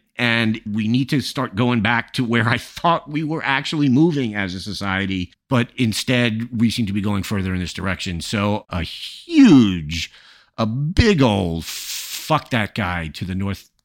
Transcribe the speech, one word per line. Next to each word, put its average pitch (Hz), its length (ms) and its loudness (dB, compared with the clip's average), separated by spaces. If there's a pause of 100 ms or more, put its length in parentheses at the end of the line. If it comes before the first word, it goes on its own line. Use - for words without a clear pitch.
(200)
And 117 460 0
we 107 220 -2
need 123 220 0
to 139 120 0
start 117 340 -6
going 120 260 2
back 117 320 0
to 127 120 -2
where 113 240 2
I 123 80 2
thought - 500 -2
we 151 160 -6
were 151 200 -4
actually 143 440 0
moving 139 460 4
as 95 220 -4
a 95 40 -8
society. 95 720 -4 (160)
But 120 300 0
instead, 120 720 0 (100)
we 113 120 4
seem 110 160 -2
to 95 60 -4
be 104 80 -2
going 101 200 -2
further 95 320 -4
in 92 60 -2
this 87 120 -6
direction. 87 500 -6
So 104 480 -2
a 85 120 -4
huge, 101 1300 4 (460)
a 110 80 0
big 151 560 2
old 98 440 2
fuck - 840 -6
that 110 240 -2
guy 87 360 -4
to - 160 -10
the 92 100 -6
North 98 340 -6 (160)